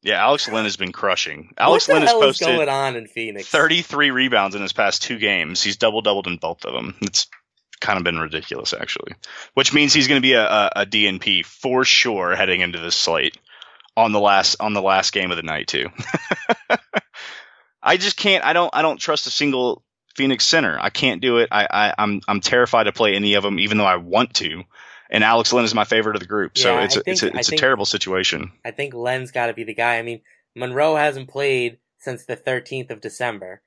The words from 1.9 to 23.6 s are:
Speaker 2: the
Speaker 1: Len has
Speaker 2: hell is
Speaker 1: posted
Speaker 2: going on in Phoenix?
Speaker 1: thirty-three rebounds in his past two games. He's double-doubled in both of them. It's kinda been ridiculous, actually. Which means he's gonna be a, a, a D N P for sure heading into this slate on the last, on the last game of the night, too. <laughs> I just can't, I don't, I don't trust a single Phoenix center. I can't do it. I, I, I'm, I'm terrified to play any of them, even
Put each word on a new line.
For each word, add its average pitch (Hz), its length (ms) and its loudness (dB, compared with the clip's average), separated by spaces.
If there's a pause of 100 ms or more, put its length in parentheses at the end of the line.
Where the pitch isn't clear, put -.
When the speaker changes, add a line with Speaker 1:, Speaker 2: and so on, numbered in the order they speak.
Speaker 2:
the - 60 6
Speaker 1:
Len - 20 2
has 156 100 4
Speaker 2:
hell 233 120 4
is - 20 6
Speaker 1:
posted 139 220 2
Speaker 2:
going 143 220 2
on 135 280 -2
in 113 100 -12
Phoenix? 104 400 -10
Speaker 1:
thirty-three 147 640 2
rebounds 120 440 2
in 101 60 -4
his 95 120 -4
past 101 280 0
two 120 160 -6
games. 92 460 0
He's 98 140 -2
double-doubled 107 500 0
in 87 100 -6
both - 280 -8
of 62 80 -8
them. 65 280 -8
It's - 260 -2 (520)
kinda 95 240 -2
been 85 160 -2
ridiculous, - 540 -6
actually. - 400 -10 (400)
Which 135 200 2
means 147 200 4
he's 139 160 4
gonna 139 120 4
be 131 120 4
a, 113 120 4
a, 104 320 2
a 101 80 0
D 104 220 0
N 95 120 -2
P 92 240 -2
for 127 420 -2
sure 95 500 2
heading 92 240 0
into 87 200 -2
this 85 160 -4
slate 76 420 -2 (580)
on 113 160 4
the 104 80 2
last, 98 400 4
on 104 140 -2
the 101 80 -2
last 95 320 2
game 92 180 -2
of 87 60 -2
the 82 60 -8
night, 78 240 -6
too. 69 260 -4
<laughs> - 60 -20 (1900)
I 175 100 4
just 196 200 -4
can't, 196 260 2
I 151 100 2
don't, 175 200 2
I 147 80 0
don't 156 160 0
trust - 300 -4
a - 20 -8
single 127 540 -2 (320)
Phoenix 135 280 0
center. 123 380 2
I - 80 0
can't 120 320 -2
do 123 160 2
it. 117 140 2
I, 104 180 2
I, 104 300 2
I'm, 104 280 0
I'm 101 140 0
terrified 120 440 2
to 104 60 -2
play 104 240 2
any 101 200 2
of 101 80 2
them, 101 160 -2
even 101 180 0